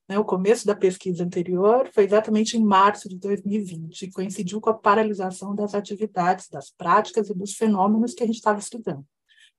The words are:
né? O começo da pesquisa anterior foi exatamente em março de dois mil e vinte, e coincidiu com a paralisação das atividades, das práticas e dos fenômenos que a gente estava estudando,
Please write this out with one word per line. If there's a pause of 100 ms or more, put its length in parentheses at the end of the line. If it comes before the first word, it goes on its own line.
né?
O
começo
da
pesquisa
anterior
foi
exatamente
em
março
de
dois
mil
e
vinte,
e
coincidiu
com
a
paralisação
das
atividades,
das
práticas
e
dos
fenômenos
que
a
gente
estava
estudando, (540)